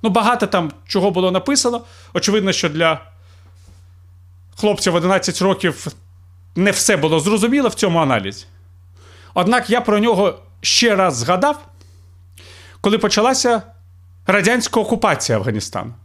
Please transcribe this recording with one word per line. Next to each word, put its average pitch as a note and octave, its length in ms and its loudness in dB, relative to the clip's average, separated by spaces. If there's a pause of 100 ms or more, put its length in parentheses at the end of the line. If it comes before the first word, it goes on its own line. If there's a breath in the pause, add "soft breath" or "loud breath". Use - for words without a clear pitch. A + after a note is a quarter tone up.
Ну, A3+ 80 0
багато A3 380 0
там E3 240 -2 (160)
чого G3 240 0
було F#3 200 0
написано. A#3+ 500 -2 (320 loud breath)
Очевидно, G3 380 0
що - 180 -2
для D#3+ 320 0 (1500 soft breath)
хлопця G#3 360 0
в E3 40 0
одинадцять F3+ 460 0
років F3+ 460 -2 (680)
не F#3+ 160 2
все G3 260 0
було D#3 220 2
зрозуміло A3 500 2
в - 40 -6
цьому E3+ 260 0
аналізі. A2 460 -2 (880 soft breath)
Однак G3 360 0
я A#3+ 120 2
про G#3 180 0
нього G3+ 400 0 (220)
ще A3+ 340 2
раз F#3 200 0
згадав, F3+ 520 0 (1120 loud breath)
коли G#3 160 2
почалася A3+ 640 2 (680)
радянська A3 520 0
окупація D#3 580 0
Афганістану. G#2 560 -6 (120)